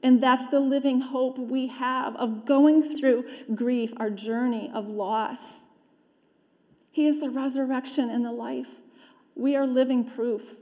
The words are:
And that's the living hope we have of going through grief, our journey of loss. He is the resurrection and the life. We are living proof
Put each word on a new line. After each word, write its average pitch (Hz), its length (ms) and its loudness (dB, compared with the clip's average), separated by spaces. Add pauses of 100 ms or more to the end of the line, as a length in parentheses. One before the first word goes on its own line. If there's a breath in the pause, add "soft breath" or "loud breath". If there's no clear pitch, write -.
And 254 200 6
that's 254 240 2
the 277 140 2
living 269 400 2
hope 262 380 -2
we 254 300 -4
have 254 480 -4
of 220 300 -6
going 302 360 6
through 269 440 0 (280 loud breath)
grief, 233 440 -2
our 220 120 -4
journey 226 640 -4
of 208 140 -6
loss. 214 760 -6 (1300)
He 302 160 0
is 302 140 2
the 285 100 -4
resurrection 262 760 -2
and 240 160 -2
the 233 80 -6
life. 247 480 -8 (560 soft breath)
We 277 180 0
are 277 120 2
living 254 380 2
proof 226 380 -4 (200)